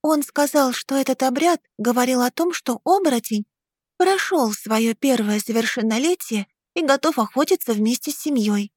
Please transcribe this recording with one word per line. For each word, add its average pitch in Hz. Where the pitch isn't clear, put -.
Он 302
сказал, 285
что -
этот 269
обряд 285
говорил 247
о 247
том, 339
что 247
оборотень 262
прошёл 359
своё 220
первое 220
совершеннолетие 226
и 339
готов 277
охотиться 254
вместе 220
с -
семьёй. 208